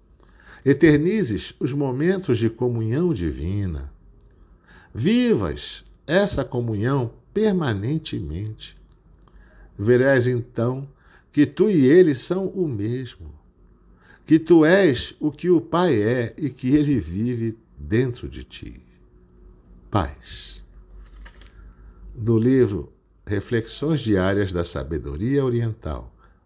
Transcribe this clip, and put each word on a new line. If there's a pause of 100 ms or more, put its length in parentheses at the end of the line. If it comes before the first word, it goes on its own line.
(640)
Eternizes
os
momentos
de
comunhão
divina. (1000)
Vivas (200)
essa
comunhão (220)
permanentemente. (1000)
Verás
então (440)
que
tu
e
ele
são
o
mesmo, (920)
que
tu
és
o
que
o
Pai
é
e
que
ele
vive (200)
dentro
de
ti. (1040)
Paz. (1500)
Do
livro (340)
Reflexões
Diárias
da
Sabedoria
Oriental, (320)